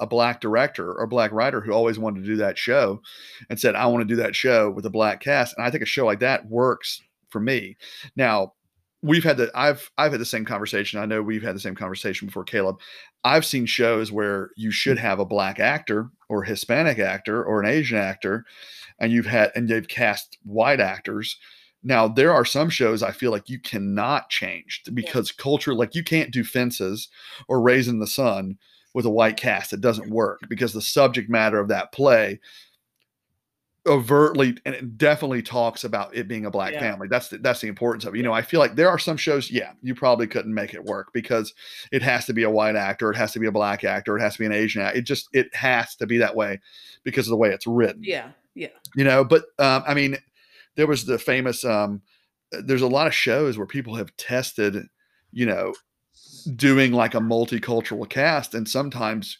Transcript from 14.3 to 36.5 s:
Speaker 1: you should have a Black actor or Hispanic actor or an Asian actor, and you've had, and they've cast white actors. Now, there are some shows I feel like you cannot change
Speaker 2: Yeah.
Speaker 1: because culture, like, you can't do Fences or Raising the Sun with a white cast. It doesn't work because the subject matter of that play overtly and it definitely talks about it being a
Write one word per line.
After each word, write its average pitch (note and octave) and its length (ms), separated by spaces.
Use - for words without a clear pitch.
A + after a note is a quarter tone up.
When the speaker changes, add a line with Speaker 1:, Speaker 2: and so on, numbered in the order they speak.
Speaker 1:
you A2 160
should B2+ 260
have G2+ 220
a G2 60
Black G2 340
actor A#2 500
or G2+ 160
Hispanic A#2 540
actor G#2 460
or G#2+ 180
an G#2 60
Asian B2 300
actor, G2 460
and A2+ 120
you've A#2 140
had, G#2+ 300
and A#2+ 120
they've A2+ 200
cast - 560
white A2+ 360
actors. G2+ 580
Now, A2+ 240
there C3 260
are B2+ 120
some D#3 240
shows A2+ 320
I G#2 100
feel B2 200
like G#2 180
you B2+ 100
cannot G#2 720
change - 520
Speaker 2:
Yeah. A2 160
Speaker 1:
because A#2 200
culture, C#3 420
like, A2+ 200
you E3+ 100
can't D#3 280
do A#2+ 120
Fences A#2+ 640
or B2+ 140
Raising B2 380
the G#2+ 80
Sun G2 500
with A#2+ 120
a A2+ 40
white A2 280
cast. G#2 340
It G2+ 100
doesn't A2 280
work G#2+ 380
because A#2 260
the A2 80
subject B2 480
matter A2 300
of G2+ 80
that F#2+ 240
play A2+ 480
overtly C#3 680
and C3+ 80
it B2 240
definitely D3 440
talks A#2 420
about G#2 300
it A2 140
being A2 160
a G2+ 60